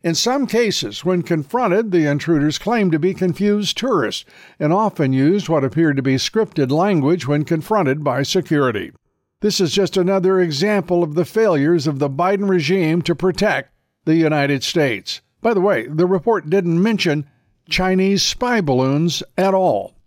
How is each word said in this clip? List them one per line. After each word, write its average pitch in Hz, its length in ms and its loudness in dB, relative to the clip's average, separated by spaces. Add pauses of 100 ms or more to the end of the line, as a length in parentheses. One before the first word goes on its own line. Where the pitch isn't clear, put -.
In 170 120 -2
some 254 320 0
cases, 196 580 -2
when 180 160 2
confronted, 196 680 -2
the 170 160 2
intruders 147 500 0
claim 208 340 0
to 160 80 0
be 180 140 0
confused 196 640 -2
tourists 175 480 -2 (340)
and 151 140 0
often 180 400 0
used 160 380 2
what 151 120 2
appeared 151 340 0
to 135 60 -2
be 135 120 2
scripted 143 560 -2
language 160 560 0
when 147 180 0
confronted 156 580 0
by 139 200 -2
security. 135 680 -2 (500)
This 208 180 0
is 170 140 0
just 196 240 0
another 190 420 2
example 175 600 0
of 156 140 -4
the 175 100 0
failures 165 600 2
of 143 120 -2
the 143 100 0
Biden 190 400 -2
regime 175 540 0
to 170 120 -2
protect 175 600 -2 (320)
the 160 80 4
United 147 500 2
States. 131 560 -2 (220)
By 233 100 0
the 196 80 2
way, 165 260 0
the 156 200 0
report 190 420 0
didn't 175 340 2
mention 175 440 0 (420)
Chinese 185 540 0
spy 240 400 -2
balloons 143 600 0 (140)
at 190 160 2
all. 147 440 0 (100)